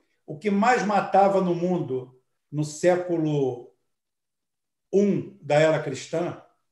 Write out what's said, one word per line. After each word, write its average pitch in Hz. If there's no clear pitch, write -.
O 156
que 208
mais 202
matava 196
no 180
mundo 151
no 147
século 156
um 190
da 147
era 156
cristã 143